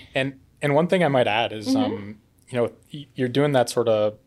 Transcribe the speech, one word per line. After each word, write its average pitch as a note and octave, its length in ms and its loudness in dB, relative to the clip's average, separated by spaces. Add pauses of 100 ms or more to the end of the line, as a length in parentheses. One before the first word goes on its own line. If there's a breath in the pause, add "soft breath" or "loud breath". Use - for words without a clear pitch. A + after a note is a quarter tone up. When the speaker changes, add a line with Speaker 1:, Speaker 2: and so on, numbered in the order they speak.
(140)
Speaker 1:
And, C3+ 260 -2 (220)
and C#3+ 140 0
one E3+ 120 2
thing F#3 180 2
I - 20 2
might B2+ 200 2
add G#2 260 0
is, G#2+ 160 -8
Speaker 2:
Mm-hmm. C4+ 80 2 (160)
Speaker 1:
um, G2+ 240 -12 (320)
you B2+ 80 -6
know, A#2+ 140 0 (220)
y-, C#3+ 220 -16
you're B2 140 -2
doing C#3 240 2
that B2 160 2
sort A#2 180 0
of G#2+ 400 0